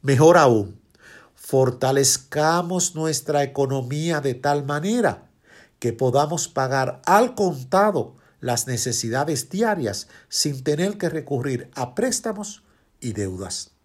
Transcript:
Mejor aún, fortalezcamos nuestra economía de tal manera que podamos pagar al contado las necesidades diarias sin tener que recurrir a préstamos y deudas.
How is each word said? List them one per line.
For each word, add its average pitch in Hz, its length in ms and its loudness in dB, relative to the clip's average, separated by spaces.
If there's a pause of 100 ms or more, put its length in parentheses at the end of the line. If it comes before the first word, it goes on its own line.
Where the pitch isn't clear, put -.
Mejor 143 360 6
aún, 113 420 4 (560)
fortalezcamos 143 1600 0
nuestra 156 480 -2
economía 139 760 -2
de 135 120 -2
tal 143 300 -2
manera 160 680 -2 (480)
que 117 160 -2
podamos 143 540 0
pagar 131 580 -2
al 220 300 4
contado 175 800 0 (240)
las 120 260 -2
necesidades 127 840 -4
diarias 185 580 -2 (200)
sin 135 360 -4
tener 175 340 -2
que 175 120 -2
recurrir 139 680 -4
a 123 180 -6
préstamos 220 680 -6 (360)
y 117 140 -8
deudas. 95 580 -8 (140)